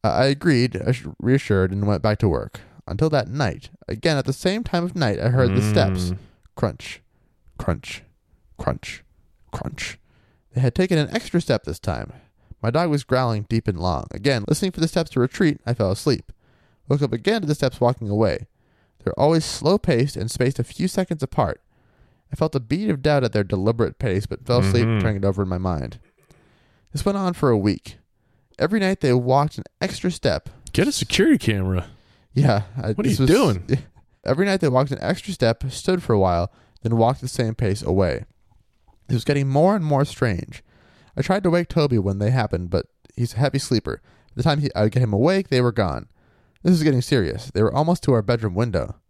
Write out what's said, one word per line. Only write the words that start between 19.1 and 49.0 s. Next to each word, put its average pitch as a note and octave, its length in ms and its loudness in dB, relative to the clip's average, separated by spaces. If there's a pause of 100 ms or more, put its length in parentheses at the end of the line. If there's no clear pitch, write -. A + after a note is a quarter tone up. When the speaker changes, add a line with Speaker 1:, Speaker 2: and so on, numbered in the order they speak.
Speaker 1:
always D#3+ 260 4
slow-paced C#3+ 680 0
and A2+ 160 -6
spaced B2+ 260 0
a A#2 60 -2
few - 240 -4
seconds F3+ 340 -4
apart. C#3 400 -2 (680)
I - 40 -8
felt D#3+ 200 0
a C#3 60 2
bead F3+ 280 -2
of C#3+ 120 -2
doubt D3 240 2
at G2+ 80 -2
their G#2 100 2
deliberate G2+ 560 0
pace, G2+ 260 0
but - 200 -10
fell B2 140 4
asleep, G2 260 4
Speaker 2:
Mm-hmm. A2 160 0
Speaker 1:
turning G#2+ 160 0
it G2 80 -2
over G2 180 0
in F#2 60 -2
my F2+ 80 -2
mind. E2+ 420 -4 (920)
This - 140 -6
went G3+ 120 0
on F#3 160 -2
for C#3+ 160 2
a A2+ 80 4
week. G2 400 -2 (600)
Every G#3 220 2
night F#3+ 220 0
they C3 120 4
walked B2+ 440 2
an - 80 -12 (160)
extra F#3 300 -4
step. - 380 -2 (240)
Speaker 2:
Get A3+ 140 4
a C#4+ 40 0
security A#3 460 2
camera. F#2 500 -2 (460)
Speaker 1:
Yeah. B2 300 2 (140)
I, A2 160 -4
Speaker 2:
What G#3 120 -2
are - 40 2
Speaker 1:
this - 100 0
Speaker 2:
you C3 60 2
Speaker 1:
was D3 60 4
Speaker 2:
doing? C3 460 2 (240)
Speaker 1:
<laughs> - 240 -20
Every D#3 200 0
night G3 160 0
they E3 60 2
walked C3 240 2
an C3+ 100 -4
extra - 320 -4
step, A2+ 360 0
stood F#3 340 -2
for A#2+ 100 0
a G2+ 60 4
while, F2+ 320 2 (300)
then A2+ 160 0
walked A#2 240 2
the C3 60 -10
same A2+ 280 -4
pace G#2 260 -2
away. E2+ 440 0 (840)
It B2 40 0
was A#2 100 0
getting C#3 240 0
more D#3+ 280 4
and E3+ 100 -2
more C#3+ 200 2
strange. - 580 -4 (520)
I C#3 60 -4
tried F#3+ 220 0
to F3+ 60 2
wake F3 200 0
Toby D3 280 2
when G2 220 0
they G#2 120 0
happened, G2 380 -2
but F2 180 -2 (280)
he's A#2+ 180 -4
a - 40 -6
heavy C3+ 220 0
sleeper. - 420 -2 (280)
By - 60 -20
the B2 80 -4
time D3 160 2
he, D3 160 -2
I G#2+ 80 2
would G#2+ 80 2
get B2+ 100 2
him G#2+ 120 2
awake, F3 340 2
they B2+ 140 2
were A#2+ 100 2
gone. D2+ 360 -2 (560)
This F3 80 4
was D#3+ 120 4
getting C3 180 4
serious. F#2+ 500 0
They G#2 120 2
were G#2+ 100 2
almost D#3+ 300 0
to C3+ 100 4
our A2+ 80 4
bedroom A2 320 -2
window. F#2 420 -2 (140)